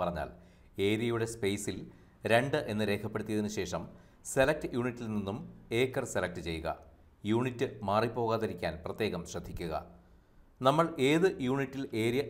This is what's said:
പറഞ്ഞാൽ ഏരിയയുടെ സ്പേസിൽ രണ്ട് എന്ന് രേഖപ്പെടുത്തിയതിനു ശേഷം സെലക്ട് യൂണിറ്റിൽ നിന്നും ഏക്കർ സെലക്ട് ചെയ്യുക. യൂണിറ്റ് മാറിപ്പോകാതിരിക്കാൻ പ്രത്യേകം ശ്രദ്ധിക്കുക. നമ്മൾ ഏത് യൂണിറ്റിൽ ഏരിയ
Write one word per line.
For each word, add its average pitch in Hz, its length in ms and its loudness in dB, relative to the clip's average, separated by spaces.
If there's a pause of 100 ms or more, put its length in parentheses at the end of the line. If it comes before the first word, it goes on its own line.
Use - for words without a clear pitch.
പറഞ്ഞാൽ 80 260 -2 (600)
ഏരിയയുടെ 113 460 2
സ്പേസിൽ 101 420 -2 (560)
രണ്ട് 139 260 4 (120)
എന്ന് 107 200 0
രേഖപ്പെടുത്തിയതിനു 107 640 -2
ശേഷം 87 260 -4 (500)
സെലക്ട് 151 420 2
യൂണിറ്റിൽ 123 400 -2
നിന്നും 101 220 -2 (440)
ഏക്കർ 127 320 0
സെലക്ട് 90 340 -2
ചെയ്യുക. 80 220 -2 (640)
യൂണിറ്റ് 123 360 2 (220)
മാറിപ്പോകാതിരിക്കാൻ 110 840 0 (120)
പ്രത്യേകം 95 460 -2
ശ്രദ്ധിക്കുക. 85 440 -6 (920)
നമ്മൾ 156 200 6 (240)
ഏത് 170 160 6 (200)
യൂണിറ്റിൽ 135 380 0 (180)
ഏരിയ 123 280 2